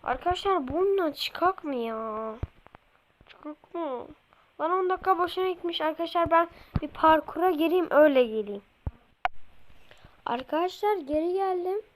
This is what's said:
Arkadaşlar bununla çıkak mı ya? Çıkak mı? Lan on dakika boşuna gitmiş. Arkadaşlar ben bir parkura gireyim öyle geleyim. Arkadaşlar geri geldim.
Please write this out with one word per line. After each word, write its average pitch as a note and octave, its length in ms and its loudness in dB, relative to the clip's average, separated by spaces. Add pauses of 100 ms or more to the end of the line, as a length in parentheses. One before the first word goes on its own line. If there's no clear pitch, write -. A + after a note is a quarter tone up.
Arkadaşlar F4 640 -2
bununla F4 460 0
çıkak - 500 -4
mı C#4+ 100 -4
ya? A3 600 -6 (920)
Çıkak - 460 -18
mı? C#4+ 320 -8 (540)
Lan D#4+ 100 -2
on F#4 200 0
dakika F#4 280 0
boşuna F4+ 300 -2
gitmiş. E4+ 320 -6
Arkadaşlar E4 500 0
ben E4 180 4 (340)
bir D4 60 -8
parkura D#4+ 640 4
gireyim E4 400 2
öyle C#4+ 340 8
geleyim. G#3 380 -4 (1600)
Arkadaşlar F4 680 -2
geri D#4 360 -2
geldim. F#4 480 -2 (160)